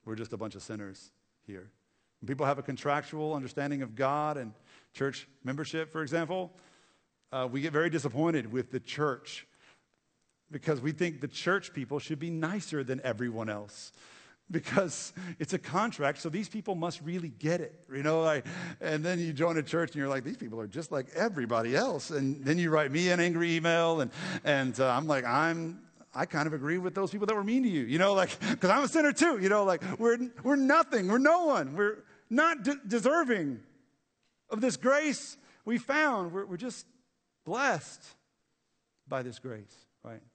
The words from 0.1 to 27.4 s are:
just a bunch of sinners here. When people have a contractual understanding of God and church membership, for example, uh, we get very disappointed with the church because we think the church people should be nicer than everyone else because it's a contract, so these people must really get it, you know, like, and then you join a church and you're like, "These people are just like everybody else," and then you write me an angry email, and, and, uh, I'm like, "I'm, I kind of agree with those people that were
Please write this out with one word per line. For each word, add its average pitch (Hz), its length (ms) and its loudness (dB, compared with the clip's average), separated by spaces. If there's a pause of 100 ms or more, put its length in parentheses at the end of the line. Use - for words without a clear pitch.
just 110 180 -10
a 110 60 -8
bunch 107 160 -8
of 98 80 -16
sinners 101 500 -14 (340)
here. 98 240 -16 (500)
When 117 60 -12
people 135 200 -2
have 139 120 0
a 139 40 -10
contractual 151 720 -4
understanding 139 480 -4
of 110 120 -10
God 143 440 0
and 113 140 -10 (400)
church - 360 -4 (160)
membership, 156 480 -6
for 160 100 -4
example, 165 500 -2 (800)
uh, 131 200 -2
we 139 100 -4
get 156 120 -2
very 160 180 2
disappointed 143 600 0
with 123 200 -4
the 127 100 -4
church - 680 -6 (1040)
because 147 300 -4
we 147 120 -2
think 156 280 -4
the 135 80 -8
church - 440 -2
people 139 260 -6
should 151 200 -6
be 165 120 -6
nicer 160 520 -4
than 131 220 -4
everyone 113 440 -4
else 104 440 -10 (580)
because 165 600 -2 (260)
it's 156 140 -4
a 180 60 -2
contract, 151 600 -2
so 165 120 -6
these 190 180 -6
people 214 260 -6
must 165 280 -6
really 170 260 -6
get 151 320 -2
it, - 320 -12
you 139 100 -6
know, 160 200 4
like, 151 240 2 (340)
and 156 240 -2
then 175 140 0
you 170 140 -2
join 160 260 2
a 156 40 0
church 160 280 0
and - 60 -10
you're 139 120 -2
like, 135 160 -2
"These 190 140 -6
people 113 200 -8
are 110 80 -6
just 147 240 -8
like 139 240 -4
everybody 127 600 0
else," 190 340 0
and 139 320 -2
then 147 140 2
you 170 140 2
write 151 200 4
me 175 200 2
an 175 100 4
angry 170 340 2
email, 165 460 4
and, 123 100 0 (340)
and, 135 360 2
uh, 131 80 4
I'm 131 180 2
like, 135 200 2
"I'm, 165 560 0 (320)
I 131 100 -2
kind 156 220 -2
of 156 80 -2
agree 151 240 -2
with 180 160 -4
those 196 160 -2
people 202 160 -4
that 220 100 0
were 202 80 0